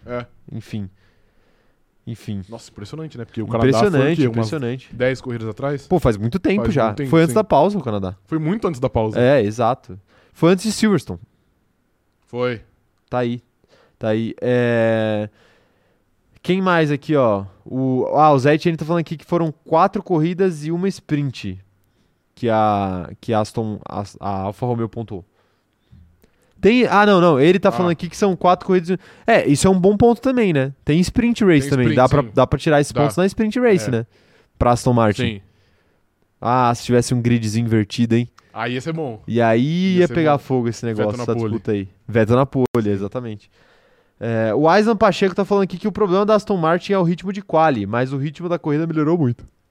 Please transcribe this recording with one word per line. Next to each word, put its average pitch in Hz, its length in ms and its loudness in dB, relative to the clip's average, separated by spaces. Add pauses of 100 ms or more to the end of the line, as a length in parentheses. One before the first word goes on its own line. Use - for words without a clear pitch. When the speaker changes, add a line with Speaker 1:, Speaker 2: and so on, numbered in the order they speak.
Speaker 1:
é. 123 200 -10 (260)
Speaker 2:
Enfim. 107 380 -12 (1160)
Enfim. 107 440 -10
Speaker 1:
Nossa, 113 200 -18
impressionante, 147 480 -16
né? 120 60 -12
Porque - 180 -10
o 104 60 -6
Canadá 113 140 0 (180)
foi 156 80 4
o - 0 -
Speaker 2:
Impressionante, 151 300 2
Speaker 1:
quê? 139 100 2
Umas 113 80 -2
Speaker 2:
impressionante. 120 580 -4
Speaker 1:
dez 127 280 -2
corridas 117 260 -8
atrás? 135 400 -8
Speaker 2:
Pô, 180 100 2
faz 120 200 2
muito 120 220 -4
tempo 208 240 0
Speaker 1:
Faz 226 100 0
Speaker 2:
já. 123 140 2
Speaker 1:
muito 104 100 -4
tempo, 139 120 -6
Speaker 2:
Foi 160 120 4
antes 165 100 2
Speaker 1:
sim. 120 40 -2
Speaker 2:
da 214 100 2
pausa, 208 320 2
o 175 40 -4
Canadá. 101 440 -6
Speaker 1:
Foi 160 120 -6
muito 180 300 -4
antes 131 140 -6
da 131 80 -2
pausa. 107 280 -2
Speaker 2:
É, 123 240 4
exato. 107 560 -4 (360)
Foi 165 180 2
antes 190 140 0
de 214 80 -2
Silverstone. 175 480 -2 (1080)
Speaker 1:
Foi. 120 340 -4 (480)
Speaker 2:
Tá 123 100 -2
aí. 123 240 -4 (560)
Tá 113 100 -4
aí. 110 320 -2
É, 113 880 0 (1120)
quem 185 220 -2
mais 170 280 2
aqui, 147 240 -4
ó? 107 300 2 (180)
O, 131 420 -2 (100)
ah, 151 180 6
o 135 60 2
Zé 143 160 2
Etienne 165 200 -2
tá 160 80 -8
falando 170 180 -2
aqui 160 140 -8
que 147 80 -18
foram 165 300 -2 (100)
quatro 185 380 0
corridas 170 640 -2
e 156 60 -4
uma 175 160 -2
sprint 139 720 -6 (720)
que 117 160 -4
a, 101 640 0 (100)
que 117 120 -4
a 107 60 2
Aston, 110 480 -6
a, - 160 -8 (160)
a 98 100 -8 (120)
Alfa 104 240 -6
Romeo 117 240 -4
pontuou. 104 340 -12 (1400)
Tem, 226 280 4
ah, 196 180 4
não, 202 140 6
não. 165 200 4
Ele 175 200 6
tá 196 100 2
Speaker 1:
Ah. - 20 0
Speaker 2:
falando 175 200 0
aqui 170 180 -6
que - 60 -16
são 196 200 0
quatro 175 300 0
corridas 180 260 0
e, 175 60 -2 (300)
é, 196 200 4
isso 143 200 2
é - 20 6
um 190 100 4
bom 202 180 4
ponto 233 240 4
também, 240 320 0
né? 139 200 0 (120)
Tem 151 160 2
sprint 233 420 0
race 165 180 6
Speaker 1:
Tem 139 100 -4
Speaker 2:
também. 127 160 2
Speaker 1:
sprint, 107 100 2
Speaker 2:
Dá 127 120 6
pra, 139 140 2
Speaker 1:
sim. 113 100 -6
Speaker 2:
dá 127 140 4
pra 143 120 -2
tirar 151 220 2
esses 147 120 -4
Speaker 1:
Dá. 120 80 -2
Speaker 2:
pontos 147 160 0
na 180 80 2
sprint 214 340 -2
race, 202 300 2
Speaker 1:
É. - 20 -2
Speaker 2:
né? 113 140 -2 (520)
Pra 120 140 2
Aston 123 220 2
Martin. 113 280 2
Speaker 1:
Sim. 110 200 -4 (960)
Speaker 2:
Ah, 123 340 2
se - 120 -8
tivesse 120 280 0
um 123 80 -2
gridzinho 117 440 0
invertido, 113 500 0
hein? 120 140 0 (240)
Speaker 1:
Aí 117 200 -6
ia 127 80 -6
ser 160 120 -8
bom. 139 340 -8
Speaker 2:
E 113 140 0
aí 147 540 2
Speaker 1:
Ia 180 60 2
Speaker 2:
ia 175 60 4
Speaker 1:
ser 120 60 -4
Speaker 2:
pegar 156 200 2
Speaker 1:
bom. 139 100 -2
Speaker 2:
fogo 123 260 -2
esse 117 160 -8
negócio, 107 260 -2
Speaker 1:
Vettel 107 60 -6
na 123 60 -6
Speaker 2:
essa 117 100 -2
Speaker 1:
pole. 113 180 -2
Speaker 2:
disputa 110 200 -4
aí. 98 180 -4 (180)
Vettel 110 280 2
na 135 100 4
pole, 131 200 -2 (240)
exatamente. 104 600 -8 (720)
É, 113 340 -2
o 151 160 2
Aislan 214 260 4
Pacheco 190 400 0
tá 202 80 -2
falando 202 200 0
aqui 185 140 -6
que 214 100 -6
o 202 40 -2
problema 202 340 0
da 214 100 2
Aston 202 200 -2
Martin 175 380 0
é 196 60 2
o 185 40 2
ritmo 180 300 -2
de 202 80 -10
quali, 156 440 0
mas 120 280 -4
o 143 40 -6
ritmo 151 300 -8
da 170 120 -4
corrida 156 280 -2
melhorou 156 300 0
muito. 127 280 -2 (260)